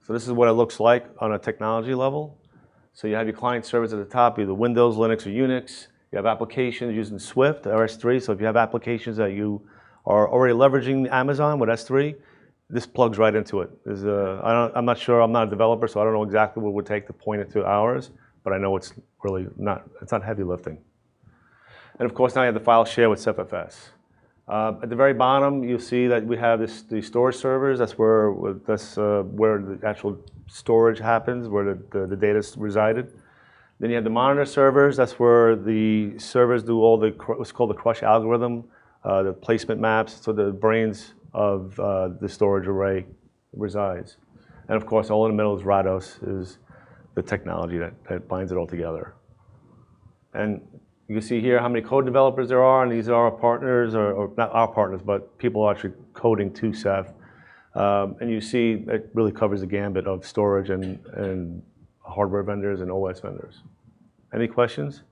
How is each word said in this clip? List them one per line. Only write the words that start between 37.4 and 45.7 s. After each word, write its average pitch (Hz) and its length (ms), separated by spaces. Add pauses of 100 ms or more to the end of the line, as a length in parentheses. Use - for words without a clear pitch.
called 117 200
the 104 40
crush 117 300
algorithm, 117 580 (400)
uh, 98 220
the 95 80
placement 110 480
maps, 110 420
so 110 100
the 101 200
brains 110 600 (200)
of, 98 460
uh, 95 300 (100)
the 104 80
storage 98 400
array 98 360 (480)
resides. 101 640 (520)
And 110 80
of 107 100
course, 110 240
all 107 160
in 110 60
the 104 40
middle 104 220
is 92 60
RADOS, 95 540 (220)